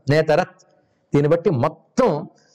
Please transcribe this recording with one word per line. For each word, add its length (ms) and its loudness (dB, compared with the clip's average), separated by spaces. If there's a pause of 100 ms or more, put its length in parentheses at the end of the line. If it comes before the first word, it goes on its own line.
నేతరత్. 520 0 (520)
దీన్ని 160 2
బట్టి 200 0
మొత్తం 760 -4 (260)